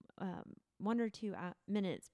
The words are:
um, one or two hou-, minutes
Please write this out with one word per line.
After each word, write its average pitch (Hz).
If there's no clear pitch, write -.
um, -
one 226
or 233
two 208
hou-, 175
minutes 196